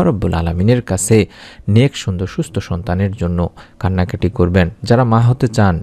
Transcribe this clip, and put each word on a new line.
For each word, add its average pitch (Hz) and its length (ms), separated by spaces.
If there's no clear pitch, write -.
রব্বুল 95 320
আলমিনের 87 480
কাছে 95 340
নেক, 117 280
সুন্দর, 92 300
সুস্থ - 320
সন্তানের 90 580
জন্য 87 220
কান্নাকাটি 92 520
করবেন। 90 360
যারা 117 220
মা 113 160
হতে 120 280
চান, 104 340